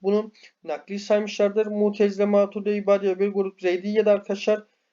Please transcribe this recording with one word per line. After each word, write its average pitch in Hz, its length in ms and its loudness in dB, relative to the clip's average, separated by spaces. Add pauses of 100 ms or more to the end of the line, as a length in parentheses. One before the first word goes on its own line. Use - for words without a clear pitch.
bunu 208 300 -2 (320)
nakli 165 340 -10
saymışlardır. 208 680 0
Mutezile, 208 580 0
Maturidi, 202 460 0
İbadiye 202 480 0
bir 202 100 0
grup 196 320 -4
Zeydiye 202 460 0
de 208 40 6
arkadaşlar 208 540 0 (280)